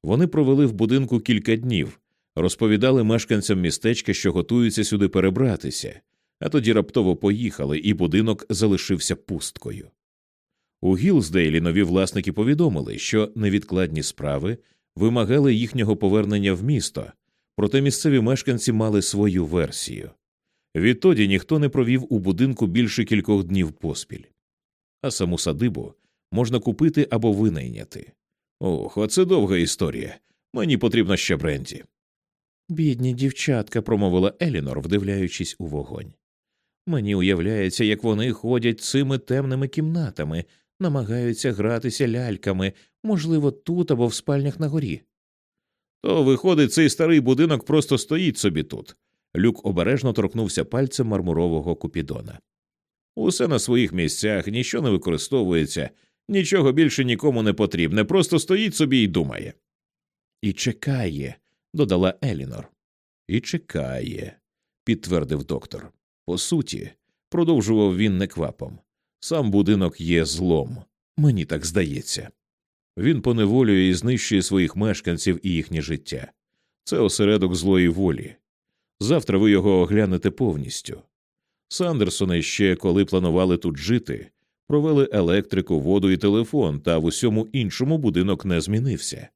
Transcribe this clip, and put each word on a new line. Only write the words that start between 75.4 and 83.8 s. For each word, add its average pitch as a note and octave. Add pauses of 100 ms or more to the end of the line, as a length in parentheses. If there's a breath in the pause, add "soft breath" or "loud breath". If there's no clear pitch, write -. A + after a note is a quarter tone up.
і F#2+
їхнє D#2+
життя. C#2+ (520)
Це -
осередок G2+
злої F2+
волі. E2+ (640)
Завтра G#2
ви G#2+
його F#2+
оглянете F#2
повністю. D2 (640)
Сандерсони G2
ще, F#2
коли F#2+
планували F2+
тут D#2+
жити, D#2 (360)